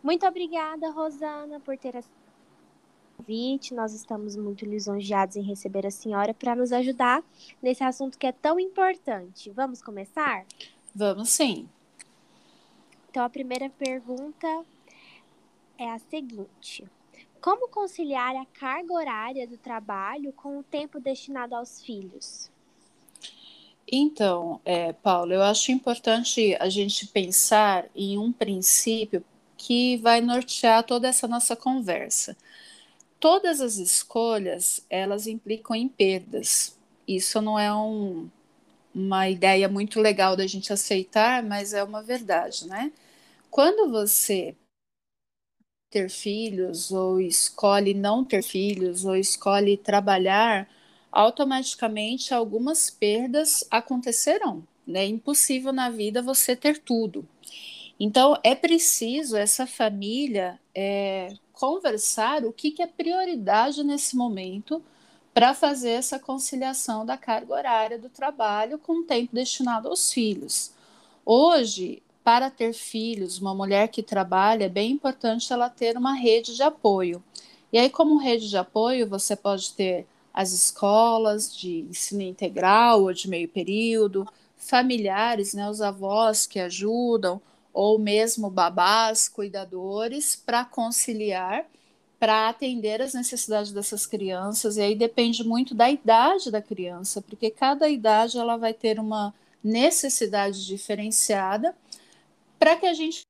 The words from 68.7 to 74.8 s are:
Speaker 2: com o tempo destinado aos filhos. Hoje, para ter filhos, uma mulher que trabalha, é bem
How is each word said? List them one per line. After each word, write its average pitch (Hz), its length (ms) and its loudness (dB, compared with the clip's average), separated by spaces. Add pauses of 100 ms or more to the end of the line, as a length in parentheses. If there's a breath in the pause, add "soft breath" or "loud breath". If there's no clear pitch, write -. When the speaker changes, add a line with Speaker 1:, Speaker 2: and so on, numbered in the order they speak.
Speaker 2:
com 330 160 -2
o 330 100 0
tempo 240 300 -2
destinado 240 540 -2
aos - 240 0
filhos. 208 600 -2 (520 soft breath)
Hoje, 240 800 4 (220)
para 254 260 4
ter 233 220 -4
filhos, 220 640 -6
uma 190 160 -4
mulher 196 340 2
que 220 140 -6
trabalha, 196 640 2
é 185 40 0
bem 202 220 0